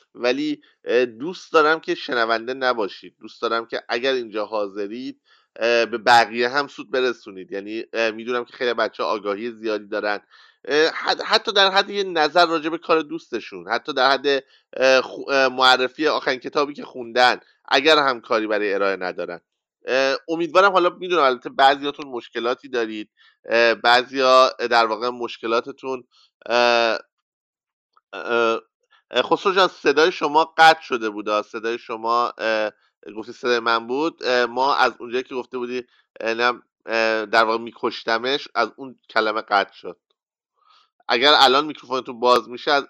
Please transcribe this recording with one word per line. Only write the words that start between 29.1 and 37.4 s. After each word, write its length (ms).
اه، 100
خسرو 320
جان، 140
صدای 440
شما 460
قطع 240
شده 280
بود، 180
آه، 140
صدای 360
شما، 600
اه، 340
گفتی 160
صدای 280
من 260
بود، 380
اه، 220
ما 280
از 260
اونجایی 240
که 100
گفته 240
بودی، 260
اه، 140
نم-، 280
اه، 400
در 180